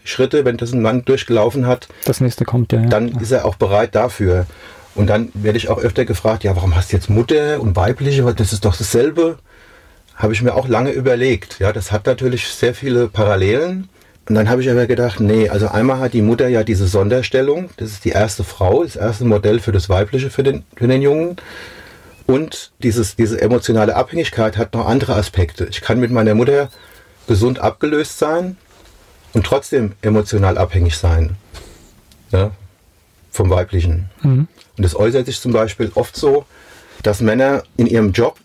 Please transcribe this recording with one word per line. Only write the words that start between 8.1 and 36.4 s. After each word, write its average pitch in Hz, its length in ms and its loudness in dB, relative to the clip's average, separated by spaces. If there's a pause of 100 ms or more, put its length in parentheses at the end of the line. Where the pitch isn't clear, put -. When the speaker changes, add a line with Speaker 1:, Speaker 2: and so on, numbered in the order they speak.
Speaker 1:
Weil 120 100 2
das 104 180 -2
ist 104 120 -6
doch 98 120 2
dasselbe." 156 600 0 (760)
Habe 107 160 0
ich 104 100 -2
mir 123 120 0
auch 131 140 -2
lange 123 240 0
überlegt. 127 680 -2
Ja, 98 140 0
das - 200 -6
hat 208 140 -2
natürlich 127 400 -2
sehr - 280 -2
viele 123 340 0
Parallelen. 110 800 0 (400)
Und 107 80 2
dann 107 120 2
habe 127 140 2
ich 131 80 0
aber 120 160 2
gedacht, 120 340 0
nee, 107 300 4
also 104 180 0
einmal 131 300 0
hat 123 160 -2
die 113 80 2
Mutter 120 260 2
ja 117 140 2
diese 101 240 0
Sonderstellung, 127 880 0
das 110 140 -10
ist 101 160 -14
die - 40 -2
erste 101 340 -2
Frau, 101 400 0
das - 120 -10
erste 107 300 -4
Modell 104 340 2
für 104 120 -4
das 95 180 0
Weibliche 117 400 -2
für - 140 -4
den, - 180 0 (140)
für 120 120 -2
den 131 140 2
Jungen. 160 340 0 (880)
Und - 440 -2 (120)
dieses, 113 340 0
diese 113 240 0
emotionale 113 560 2
Abhängigkeit 117 600 -2
hat 110 160 -4
noch 117 140 -2
andere 131 300 0
Aspekte. 92 540 -2
Ich - 120 -12
kann 120 180 -2
mit 120 100 0
meiner 110 240 2
Mutter 139 360 2 (560)
gesund 120 320 2
abgelöst 151 600 -2
sein 175 380 -2 (800)
und 107 100 0
trotzdem 135 560 -2
emotional 104 560 0
abhängig 87 400 0
sein, 82 400 0 (960)
ja, 101 200 0 (800)
vom 92 200 0
Weiblichen. 90 560 0 (160)
Speaker 2:
Mhm. 139 260 2 (300)
Speaker 1:
Und 101 60 0
es 90 120 2
äußert 120 300 2
sich 123 140 -8
zum 123 120 -4
Beispiel 110 440 0
oft - 200 -4
so, 143 300 0 (560)